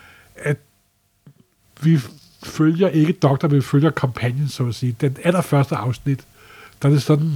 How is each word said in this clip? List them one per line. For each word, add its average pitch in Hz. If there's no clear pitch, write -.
at 147
vi 160
følger 165
ikke 156
Doktor, 139
vi 143
følger 143
companion, 123
så 127
at 113
sige. 123
Den 135
allerførste 160
afsnit, 127
der 139
er 147
det 143
sådan, 156